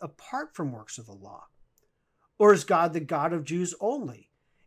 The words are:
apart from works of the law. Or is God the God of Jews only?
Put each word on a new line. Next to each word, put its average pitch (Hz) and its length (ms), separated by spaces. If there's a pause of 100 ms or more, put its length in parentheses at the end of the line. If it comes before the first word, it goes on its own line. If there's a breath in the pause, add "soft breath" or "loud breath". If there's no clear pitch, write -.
apart 262 540
from 147 160
works 110 260
of 113 80
the 104 80
law. 98 360 (880)
Or 208 120
is 175 120
God 170 300
the 165 60
God 151 320
of 165 120
Jews 175 360
only? 170 520 (340)